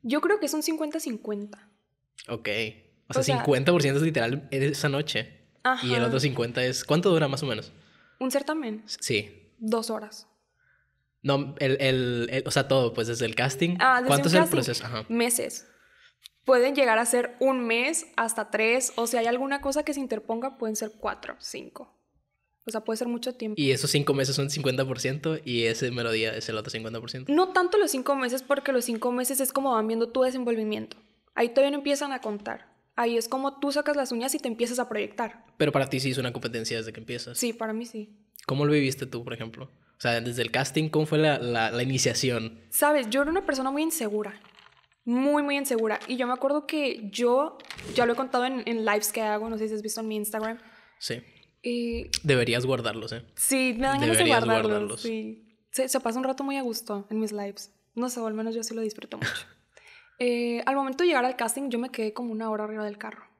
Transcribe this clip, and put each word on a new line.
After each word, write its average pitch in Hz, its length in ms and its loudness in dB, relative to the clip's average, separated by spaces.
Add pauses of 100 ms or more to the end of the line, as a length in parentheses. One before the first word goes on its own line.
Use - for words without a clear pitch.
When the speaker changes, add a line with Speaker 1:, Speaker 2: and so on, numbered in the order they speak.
Speaker 1:
Yo 262 180 2
creo 415 180 4
que 320 60 0
es 277 80 0
un 302 100 -2
cincuenta 311 360 -2
cincuenta. 208 680 -8 (600)
Speaker 2:
Ok. 113 180 -6 (640)
O - 40 -8
sea, - 60 2
Speaker 1:
O - 40 2
sea 139 140 4
Speaker 2:
cincuenta 143 360 4
por 165 80 6
ciento 139 180 2
es 160 60 2
literal 139 440 0
esa 139 400 0
noche. 135 520 -4 (220)
Speaker 1:
Ajá. 254 220 0
Speaker 2:
Y 123 80 2
el 120 100 2
otro 123 160 2
cincuenta 123 460 0
es, 127 200 -2
¿cuánto 175 240 4
dura 160 180 6
más 139 160 -4
o - 20 -4
menos? 110 260 -4 (480)
Speaker 1:
¿Un 254 120 -2
certamen? 277 540 -2
Speaker 2:
S-, - 160 -10
sí. - 580 -2
Speaker 1:
Dos 226 300 -2
horas. 214 380 -10 (920)
Speaker 2:
No, 139 380 0
el, 135 220 2
el, 123 500 2
el, 131 140 -2
o 127 60 -4
sea, 139 160 2
todo, 131 260 4
pues, 113 140 -2
desde 117 180 -2
el 110 100 -4
casting. 165 440 0
Speaker 1:
Ah, 262 180 6
desde 247 100 0
Speaker 2:
¿Cuánto 143 160 6
Speaker 1:
un 269 40 2
Speaker 2:
es 160 60 4
el 180 80 8
Speaker 1:
casting, 277 140 4
Speaker 2:
proceso? 127 300 0
Ajá. 113 220 -6
Speaker 1:
meses. 233 600 0 (760)
Pueden 262 320 6
llegar 240 240 6
a 240 60 2
ser 240 340 2
un 262 260 4
mes 247 420 0 (100)
hasta 226 340 -2
tres, 226 460 2
o 233 100 0
si 247 80 -2
hay 233 120 2
alguna 269 340 0
cosa 277 220 0
que 302 100 -2
se 277 80 -4
interponga, 233 560 -4
pueden 220 180 -4
ser 214 240 -6
cuatro, - 400 -6
cinco. - 580 -14 (680)
O - 60 -6
sea, 220 100 -4
puede 220 160 -4
ser 240 100 -2
mucho 240 280 -4
tiempo. 214 260 -6
Speaker 2:
Y 135 100 4
esos 131 200 2
cinco 143 220 2
meses 135 220 2
son 139 140 0
cincuenta 135 360 0
por 127 140 -4
ciento 151 460 -2
y 120 180 0
ese 113 280 0
mero 117 200 -2
día 110 240 2
es 113 140 -6
el 110 80 -2
otro 107 140 -6
cincuenta 113 280 -8
por 113 100 -12
ciento. 131 220 -6
Speaker 1:
No 370 180 4
tanto 370 280 2
los 403 140 4
cinco 277 240 0
meses, 254 280 -2
porque 277 300 0
los 240 120 2
cinco 240 280 -2
meses 254 260 -2
es 262 140 0
como 269 200 0
van 220 140 2
viendo 226 220 0
tu 254 140 2
desenvolvimiento. 226 720 -2 (380)
Ahí 233 140 4
todavía 277 220 6
no 294 60 -2
empiezan 285 340 0
a 254 80 -4
contar. 208 540 -8 (220)
Ahí 233 220 2
es 226 120 0
como 277 300 -2
tú 277 120 0
sacas 294 240 0
las 269 160 0
uñas 247 240 -2
y 294 40 -4
te 269 100 -6
empiezas 233 300 -2
a 240 100 -2
proyectar. 214 560 -4 (120)
Speaker 2:
Pero 147 140 4
para 135 180 2
ti 135 120 -2
sí 135 100 0
es 127 60 -2
una 123 160 -2
competencia 117 440 -4
desde 110 160 -6
que 117 60 -14
empiezas. 120 380 -8
Speaker 1:
Sí, 233 160 -2
para 220 200 -6
mí 233 120 -6
sí. 214 300 -14 (300)
Speaker 2:
¿Cómo 143 200 2
lo 147 80 4
viviste 135 340 2
tú, 120 160 -8
por 123 100 -8
ejemplo? 113 380 -12 (260)
O - 60 -16
sea, 117 180 2
desde 120 200 -4
el 113 100 -2
casting, 151 380 0
¿cómo 151 160 2
fue 151 120 2
la, 151 220 4
la, 117 320 0
la 120 120 0
iniciación? 123 760 0 (100)
Speaker 1:
Sabes, 294 400 4
yo 262 120 2
era 294 100 0
una 381 140 -2
persona 262 260 -2
muy 285 100 -2
insegura. 214 580 -4 (680)
Muy, 277 380 2
muy 285 140 0
insegura. 226 500 0
Y 247 100 -4
yo 247 100 0
me 247 60 0
acuerdo 285 340 0
que 254 420 -2
yo, 240 480 2 (380)
ya 240 100 6
lo 233 80 2
he - 20 2
contado 254 300 0
en, 262 220 -2
en 226 180 -2
lives 208 260 2
que 226 100 -4
hago, 214 280 -2
no 226 80 -4
sé 220 100 -4
si 220 60 -4
has 214 80 -6
visto 220 200 -6
en 220 60 -6
mi 214 100 -4
Instagram. 220 420 -4 (400)
Speaker 2:
Sí. 120 240 -6 (400)
Speaker 1:
Y 233 460 -2 (140)
Speaker 2:
Deberías 123 420 4
guardarlos, 113 480 -2
¿eh? 117 100 -10 (120)
Speaker 1:
Sí, 262 420 2
me 269 100 0
dan 277 140 2
ganas - 0 -
de 226 220 4
Speaker 2:
Deberías 220 220 6
Speaker 1:
guardarlos, 220 260 4
Speaker 2:
guardarlos. 208 300 -2
Speaker 1:
sí. 220 560 -8 (140)
Se, 262 180 -2
se 262 100 0
pasa 240 200 -2
un 262 60 -2
rato 262 180 -2
muy 277 140 -2
a 269 40 -2
gusto 214 480 -6
en 214 100 -4
mis 214 120 -2
lives. 202 420 -10 (220)
No 247 140 -2
sé, 240 100 -8
o 226 80 -4
al 214 60 -4
menos 220 200 -4
yo 226 100 -6
sí 226 120 -8
lo 226 60 -6
disfruto - 360 -8
mucho. - 140 -4
Speaker 2:
<laughs> - 320 -12 (560)
Speaker 1:
Eh, 240 480 0
al 269 80 0
momento 269 280 0
de 359 40 6
llegar 262 180 4
al 254 100 -2
casting, 254 340 -4
yo 233 100 0
me 254 100 -4
quedé 220 240 -4
como 240 180 -6
una 220 200 -4
hora 214 140 -4
arriba 214 200 -6
del 208 140 -10
carro. - 260 -14 (140)